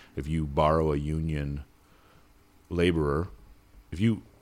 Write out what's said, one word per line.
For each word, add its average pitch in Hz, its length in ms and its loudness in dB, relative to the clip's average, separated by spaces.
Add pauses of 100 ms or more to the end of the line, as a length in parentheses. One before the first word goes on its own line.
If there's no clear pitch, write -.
(180)
if 71 100 -6
you 80 180 -2
borrow 78 480 2
a 73 40 0
union 73 680 -4 (1040)
laborer, 85 600 0 (640)
if 80 80 -8
you 110 220 0 (200)